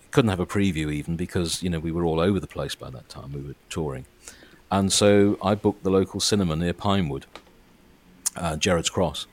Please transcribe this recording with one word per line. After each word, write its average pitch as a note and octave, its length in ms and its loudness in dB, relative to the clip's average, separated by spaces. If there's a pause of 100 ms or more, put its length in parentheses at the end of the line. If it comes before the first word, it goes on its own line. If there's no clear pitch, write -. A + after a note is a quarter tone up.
(100)
couldn't B2+ 200 4
have F2+ 100 -2
a F2 60 0
preview D#2 460 0
even D2+ 240 -4
because, F2 460 -4
you F2+ 80 -2
know, E2+ 80 -2
we D#2+ 140 -4
were F2 120 -2
all D#2+ 160 0
over F#2+ 200 2
the D2+ 60 -12
place C#2+ 280 -8
by C2 160 -14
that B1 180 -16
time. C2+ 240 -14
We C#2+ 80 -8
were C#2 140 -12 (140)
touring. C2+ 360 -6 (680)
And G2 220 2
so G2+ 500 6
I G2 120 2
booked G#2 300 -2
the F#2+ 60 0
local F#2+ 300 2
cinema F#2 360 2
near F2 160 0
Pinewood, F2 540 -2 (1080)
uh, E2 200 -4
Gerrard's E2+ 340 0
Cross. - 420 -2